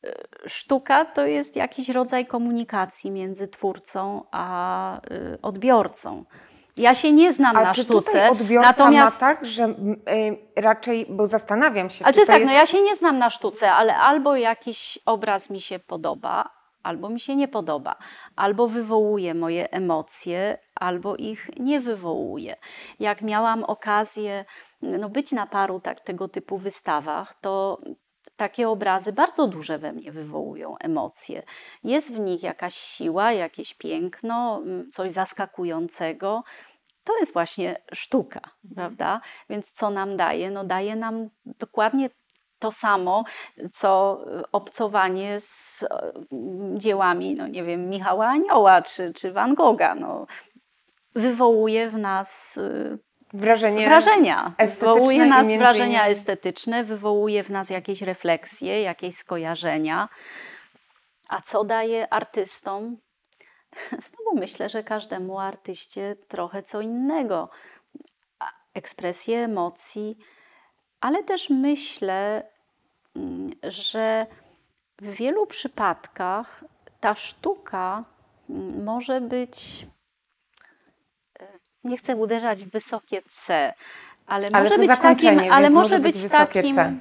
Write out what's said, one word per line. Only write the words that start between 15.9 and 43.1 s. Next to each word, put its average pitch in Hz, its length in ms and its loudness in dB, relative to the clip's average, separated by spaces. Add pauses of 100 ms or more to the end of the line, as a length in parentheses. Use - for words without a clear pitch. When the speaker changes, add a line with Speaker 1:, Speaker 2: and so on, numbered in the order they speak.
Speaker 1:
albo 185 260 -8
mi 233 120 -8
się 277 160 -6
nie 277 120 0
podoba, 165 480 -6 (400)
albo 202 320 0
wywołuje 214 680 -2
moje 170 360 -4
emocje, 180 880 -4 (160)
albo 180 420 -6
ich - 400 -12
nie 269 240 -2
wywołuje. 185 760 -8 (440)
Jak 208 220 -4
miałam 220 420 -2
okazję, 208 800 -4 (380)
no, 214 260 -6
być 269 240 -6
na 214 140 -4
paru 190 340 -4
tak, - 200 -10
tego 185 280 -10
typu 190 300 -10
wystawach, 160 840 -6
to 196 380 -4 (580)
takie 220 320 -4
obrazy 196 440 -2
bardzo 302 340 2
duże 160 320 -6
we 156 140 -10
mnie 156 200 -16
wywołują 156 680 -12
emocje. - 640 -8 (420)
Jest 277 280 -2
w 220 80 -8
nich 180 220 -6
jakaś 180 320 -10
siła, 180 580 -4
jakieś 170 420 -8
piękno, 202 920 -6
mm, 185 260 -10
coś 185 200 -8
zaskakującego. 180 1300 -6 (640)
To 453 140 -2
jest 381 140 -2
właśnie 175 440 -4 (160)
sztuka, - 480 -6
Speaker 2:
Mhm. - 340 -20
Speaker 1:
prawda? 185 460 -6 (300)
Więc 208 220 -10
co 214 180 -4
nam 196 260 -6
daje? 175 340 -2
No, 196 140 -8
daje 190 320 -4
nam 220 320 -8 (180)
dokładnie 226 640 -2 (480)
to 214 140 -6
samo, 202 520 0 (480)